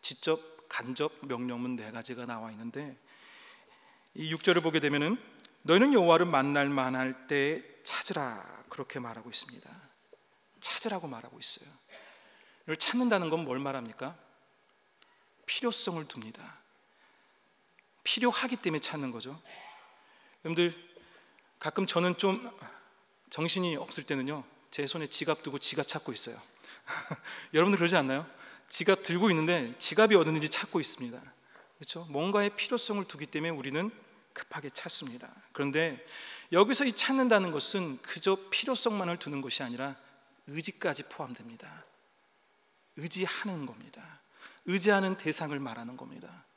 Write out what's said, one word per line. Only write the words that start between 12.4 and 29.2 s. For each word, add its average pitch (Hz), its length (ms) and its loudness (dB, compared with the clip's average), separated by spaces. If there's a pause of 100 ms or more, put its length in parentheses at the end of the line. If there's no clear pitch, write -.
이걸 160 120 -4
찾는다는 214 540 2
건 165 140 0
뭘 131 140 -4
말합니까? 135 580 -8 (1300)
필요성을 180 680 -2
둡니다. - 440 -16 (1500)
필요하기 240 520 2
때문에 156 240 -2
찾는 139 300 -4
거죠. 123 300 -12 (1040)
여러분들, 170 300 2 (840)
가끔 185 280 0
저는 175 320 2
좀 226 320 0 (800)
정신이 170 460 0
없을 135 280 -6
때는요, 135 400 -4 (260)
제 143 160 -4
손에 156 200 -4
지갑 151 360 -2
두고 143 160 -8
지갑 - 300 0
찾고 - 240 -6
있어요. 113 280 -6 (440)
<laughs> - 720 -10
여러분들 185 240 6
그러지 170 180 4
않나요? 143 300 2 (420)
지갑 190 340 6
들고 180 280 4